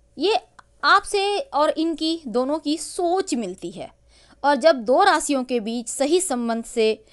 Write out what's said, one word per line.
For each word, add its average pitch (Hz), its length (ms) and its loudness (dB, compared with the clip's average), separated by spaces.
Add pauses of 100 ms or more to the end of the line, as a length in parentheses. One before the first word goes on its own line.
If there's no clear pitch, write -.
(160)
ये 403 220 2 (460)
आपसे 392 560 2
और 302 300 0
इनकी 320 560 -2
दोनों 254 320 -2
की 302 200 -2
सोच 359 560 -2
मिलती 185 360 -8
है, 160 200 -14 (520)
और 285 140 4
जब 294 200 4
दो 254 260 2
राशियों 302 420 2
के 247 160 -2
बीच 226 280 -6
सही 294 320 0
संबंध 233 440 -4
से 220 480 -2